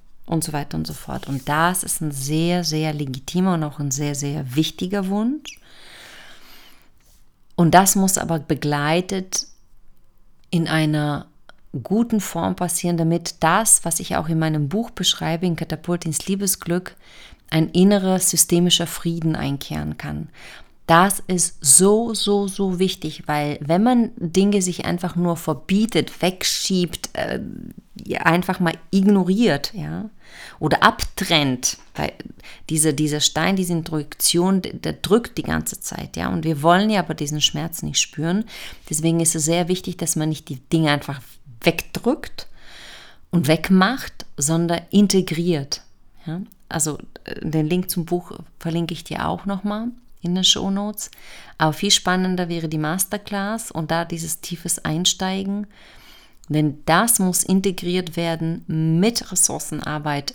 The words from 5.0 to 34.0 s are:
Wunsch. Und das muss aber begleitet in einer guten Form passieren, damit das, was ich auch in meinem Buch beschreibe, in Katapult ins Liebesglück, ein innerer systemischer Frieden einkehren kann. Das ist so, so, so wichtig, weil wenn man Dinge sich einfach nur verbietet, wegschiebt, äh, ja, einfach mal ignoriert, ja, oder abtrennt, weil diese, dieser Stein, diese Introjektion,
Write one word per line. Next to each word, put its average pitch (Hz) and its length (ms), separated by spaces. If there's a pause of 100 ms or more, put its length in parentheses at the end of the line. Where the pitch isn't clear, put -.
Wunsch. 226 500 (2000)
Und 165 180
das 190 220
muss 190 220
aber 160 200
begleitet 156 1080 (1000)
in 165 180
einer 151 580 (560)
guten 220 380
Form 185 340
passieren, 175 420
damit 165 440
das, 185 440
was 165 140
ich - 180
auch 160 120
in 160 100
meinem 156 300
Buch 220 220
beschreibe, 170 560
in 165 100
Katapult 170 500
ins 156 200
Liebesglück, 185 680 (560)
ein 160 200
innerer 190 480
systemischer 175 680
Frieden 165 500
einkehren 151 640
kann. 151 300 (580)
Das 180 400
ist 180 340
so, 208 520
so, 202 360
so 190 300
wichtig, 185 480
weil 147 340
wenn 165 220
man 240 340
Dinge 190 440
sich 180 240
einfach 175 300
nur 175 220
verbietet, 185 840
wegschiebt, - 920
äh, - 280 (540)
ja, - 280
einfach 175 360
mal 165 160 (160)
ignoriert, 190 840
ja, 170 360 (480)
oder - 240
abtrennt, 151 960 (160)
weil - 180 (560)
diese, 156 260
dieser 151 260
Stein, 170 340
diese 185 180
Introjektion, 165 880